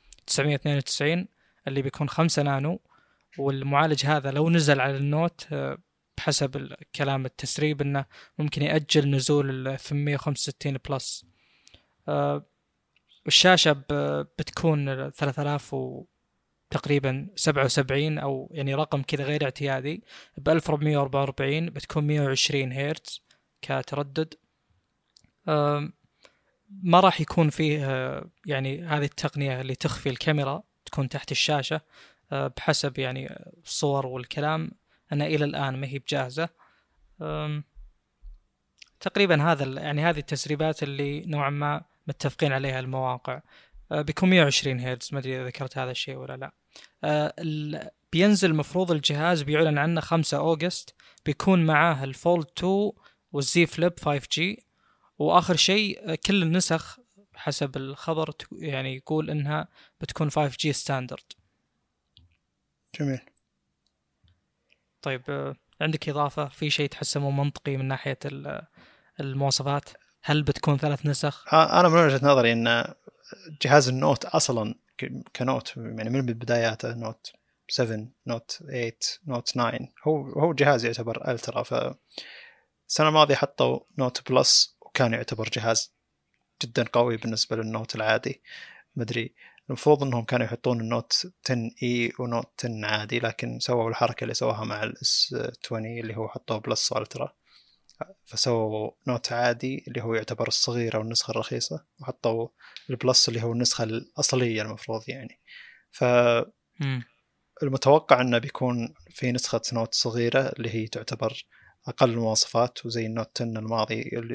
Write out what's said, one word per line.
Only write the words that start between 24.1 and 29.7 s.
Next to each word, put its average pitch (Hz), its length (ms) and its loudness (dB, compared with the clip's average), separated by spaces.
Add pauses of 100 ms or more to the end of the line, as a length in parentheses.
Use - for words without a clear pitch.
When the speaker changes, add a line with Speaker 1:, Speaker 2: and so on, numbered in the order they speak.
Speaker 1:
آم، 147 440 0 (880)
ما 175 180 8
راح 185 200 6
يكون 156 300 2
فيه، 147 400 0
آه، 131 400 -4 (160)
يعني 139 360 -2
هذه 151 220 -2
التقنية 139 560 -4
اللي 131 140 -6